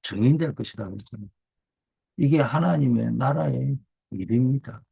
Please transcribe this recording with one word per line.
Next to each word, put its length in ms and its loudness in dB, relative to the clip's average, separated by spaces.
증인될 540 2
것이라고 380 -8
했잖아요. 360 -14
이게 240 4
하나님의 720 2
나라의 640 0
일입니다. 720 -2